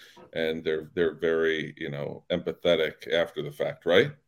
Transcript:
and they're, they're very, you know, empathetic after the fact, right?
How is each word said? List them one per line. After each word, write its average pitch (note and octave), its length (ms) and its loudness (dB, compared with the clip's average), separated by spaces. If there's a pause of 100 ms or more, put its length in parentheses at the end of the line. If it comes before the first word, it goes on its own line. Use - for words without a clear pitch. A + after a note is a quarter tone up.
(340)
and D#2+ 300 -2
they're, D#2 300 -2
they're E2 220 2
very, D#2+ 600 0
you D#2+ 140 -8
know, C#2+ 400 -8
empathetic E2 840 0
after D#2 300 0
the D2 100 -8
fact, D2 360 -6
right? A2+ 240 6 (160)